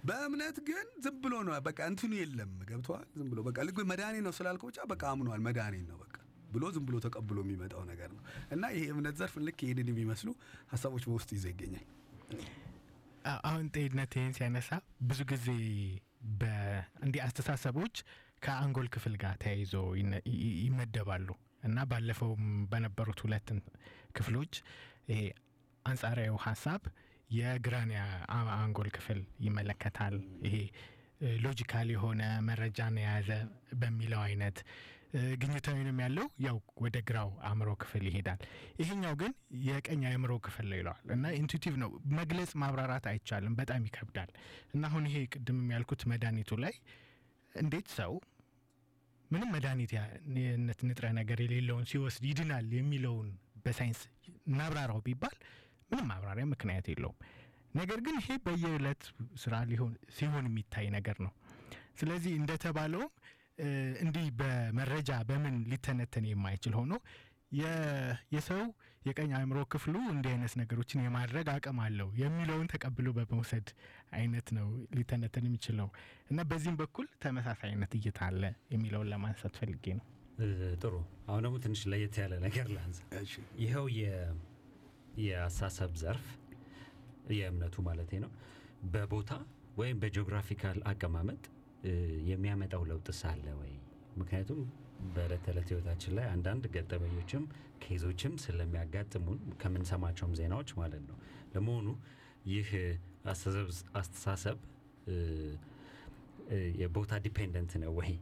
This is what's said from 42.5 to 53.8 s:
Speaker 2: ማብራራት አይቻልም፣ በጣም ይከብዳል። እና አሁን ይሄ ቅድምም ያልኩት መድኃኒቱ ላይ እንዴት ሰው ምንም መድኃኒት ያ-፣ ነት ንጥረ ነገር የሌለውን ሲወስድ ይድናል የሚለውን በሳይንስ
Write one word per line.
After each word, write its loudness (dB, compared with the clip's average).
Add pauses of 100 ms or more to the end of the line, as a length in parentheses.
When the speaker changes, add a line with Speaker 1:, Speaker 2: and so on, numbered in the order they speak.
Speaker 2:
ማብራራት 0
አይቻልም፣ 0
በጣም 2
ይከብዳል። -6 (380)
እና 2
አሁን 2
ይሄ 2 (120)
ቅድምም 0
ያልኩት 0
መድኃኒቱ 2
ላይ 0 (800)
እንዴት 0
ሰው -2 (1160)
ምንም 2
መድኃኒት 2
ያ-፣ 0 (520)
ነት 2
ንጥረ 0
ነገር 2
የሌለውን 2
ሲወስድ 0
ይድናል 2
የሚለውን 2 (300)
በሳይንስ 0 (440)